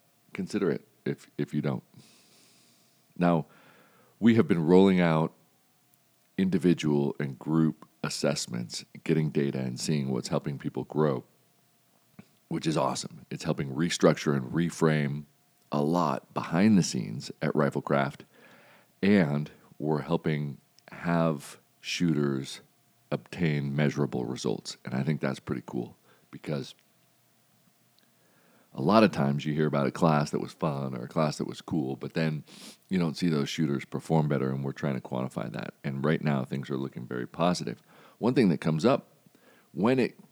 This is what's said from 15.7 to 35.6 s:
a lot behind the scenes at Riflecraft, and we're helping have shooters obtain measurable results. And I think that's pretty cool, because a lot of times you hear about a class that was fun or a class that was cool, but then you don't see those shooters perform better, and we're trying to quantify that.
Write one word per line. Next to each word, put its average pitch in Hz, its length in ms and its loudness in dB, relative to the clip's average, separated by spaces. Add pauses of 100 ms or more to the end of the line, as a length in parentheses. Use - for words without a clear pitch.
a 73 80 0
lot 78 520 0
behind 101 440 2
the 82 60 6
scenes - 580 -6
at 78 100 -2
Riflecraft, 69 680 0 (840)
and 76 480 4 (260)
we're 76 260 -2
helping 76 560 -2 (320)
have 82 680 -2 (220)
shooters 71 800 -2 (500)
obtain 73 640 -2
measurable 69 500 0
results. 58 580 -6
And - 120 -8
I 67 80 -2
think 73 180 -2
that's 67 180 -4
pretty 62 280 -8
cool, - 280 -8 (360)
because - 420 -8 (2000)
a 65 80 -8
lot 104 220 6
of 95 80 6
times 71 340 0
you 76 80 -2
hear 76 140 0
about 71 180 0
a 64 60 0
class 76 400 2
that - 100 -4
was - 100 -8
fun 69 440 -4
or 60 80 -10
a - 40 -12
class 78 300 -2
that - 100 -4
was - 140 -12
cool, 67 340 -4
but 69 200 -12
then 78 280 -2 (460)
you 95 80 0
don't 82 180 0
see 90 140 0
those 71 200 0
shooters 69 360 -2
perform 78 420 0
better, 67 220 0
and 69 140 -4
we're 67 80 -4
trying 69 240 -4
to 64 40 -6
quantify 64 520 -6
that. - 320 -10